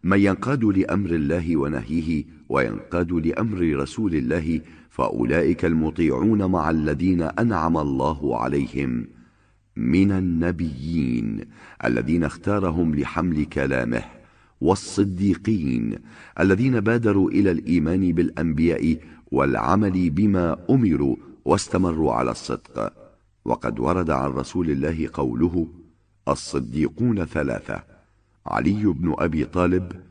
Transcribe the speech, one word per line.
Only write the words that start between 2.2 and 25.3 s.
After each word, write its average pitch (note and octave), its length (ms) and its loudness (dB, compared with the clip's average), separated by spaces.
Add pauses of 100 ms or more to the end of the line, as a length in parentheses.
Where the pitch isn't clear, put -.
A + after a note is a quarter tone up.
وينقاد C#2 640 -2
لأمر E2+ 640 0
رسول E2 380 -2
الله D#2 460 -2 (300)
فأولئك C2 760 0
المطيعون E2 800 2
مع F2 260 0
الذين D#2+ 520 2
أنعم E2 560 0
الله C#2+ 600 0
عليهم B1+ 680 -2 (680)
من F2 360 4
النبيين D#2+ 1300 -2 (440)
الذين A#1+ 400 2
اختارهم E2+ 680 -2
لحمل D2+ 500 -2
كلامه، B1+ 580 -2 (580)
والصديقين F2+ 1400 0 (420)
الذين A2 400 4
بادروا G#2+ 500 2
إلى F#2+ 200 2
الإيمان E2+ 600 2
بالأنبياء D#2+ 840 0 (360)
والعمل F2 760 2
بما F2+ 460 2 (140)
أمروا D#2+ 460 2 (280)
واستمروا E2 680 0
على B1 180 0
الصدق. A1+ 640 -6 (520)
وقد A1+ 360 -4
ورد E2 300 0
عن C#2 200 0
رسول D2+ 400 -4
الله D2+ 420 -2
قوله: D#2+ 560 0 (600)